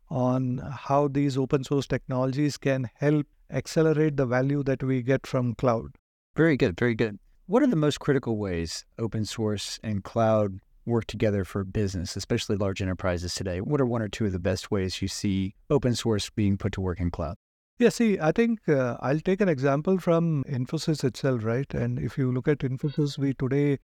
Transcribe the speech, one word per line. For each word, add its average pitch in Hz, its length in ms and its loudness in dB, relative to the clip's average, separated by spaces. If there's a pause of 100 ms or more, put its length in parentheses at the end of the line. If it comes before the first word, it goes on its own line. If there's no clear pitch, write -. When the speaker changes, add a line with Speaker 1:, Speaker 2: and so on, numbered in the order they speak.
Speaker 1:
on 127 480 0
how 139 500 0
these 139 300 0
open 135 260 0
source 139 240 0
technologies 131 680 -2
can 131 380 -2
help 147 300 2 (240)
accelerate 156 680 2
the 139 80 4
value 135 380 2
that 135 200 0
we 131 180 0
get 131 240 0
from 123 300 0
cloud. 123 360 0 (440)
Speaker 2:
Very 156 220 4
good, 107 220 2
very 120 160 2
good. 110 220 0 (300)
What 240 160 4
are 277 40 4
the 247 80 2
most 151 240 2
critical 127 380 0
ways 87 480 -4 (140)
open 110 260 -2
source 107 580 -4
and 104 200 -4
cloud 110 560 2 (260)
work 117 200 0
together 104 380 0
for 101 200 -4
business, 95 520 -4
especially 110 400 -2
large 98 260 -2
enterprises 90 540 -2
today? 92 260 -4
What 139 200 0
are 127 40 2
one 117 160 -2
or 104 80 -4
two 110 180 -2
of 95 40 -2
the 92 80 -2
best 92 300 -2
ways 95 320 -2
you 95 60 -2
see 95 480 -2 (140)
open 131 260 2
source 110 340 -2
being 101 280 2
put 101 160 -4
to 98 80 -6
work 92 180 -4
in 87 100 0
cloud? 78 260 -6 (420)
Speaker 1:
Yeah, 233 120 6
see, 220 300 0
I 160 120 2
think, 233 380 0
uh, 127 300 2
I'll 139 200 0
take 190 220 0
an 190 80 4
example 143 480 2
from 165 500 2
Infosys 143 560 -2
itself, 127 400 0
right? 120 300 -2
And 120 260 -2
if 139 180 -4
you 127 140 2
look 127 160 -2
at 147 120 2
Infosys, 143 580 -2
we 139 160 0
today, 139 460 0 (160)